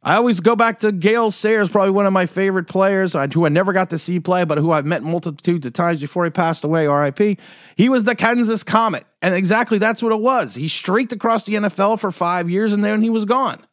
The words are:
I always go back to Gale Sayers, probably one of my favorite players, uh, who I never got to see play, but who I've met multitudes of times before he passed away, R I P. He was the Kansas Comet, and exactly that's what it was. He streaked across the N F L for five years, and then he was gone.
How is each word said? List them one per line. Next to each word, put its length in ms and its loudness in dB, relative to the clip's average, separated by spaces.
I 100 2
always 260 2
go 160 0
back 220 0
to 120 0
Gale 400 0
Sayers, 380 0
probably 220 2
one 140 2
of 60 2
my 140 2
favorite 420 -2
players, 480 0
uh, 180 0
who 120 2
I 40 2
never 220 2
got 200 0
to 60 -6
see 220 -2
play, 240 0
but 140 -2
who 140 0
I've 140 0
met 160 -2
multitudes 640 -4
of 60 -6
times 300 -2
before 240 -4
he 40 -2
passed 360 -2
away, 220 2
R 180 2
I 60 -2
P. 260 0
He 100 4
was 160 2
the 100 0
Kansas 500 0
Comet, 420 0
and 120 2
exactly 440 2
that's 260 0
what 80 2
it 80 0
was. 360 0
He 120 -6
streaked 460 -2
across 320 -2
the 100 -4
N 80 -2
F 160 -2
L 160 2
for 160 -4
five 380 -2
years, 240 2
and 100 0
then 180 0
he 80 2
was 140 0
gone. 500 -2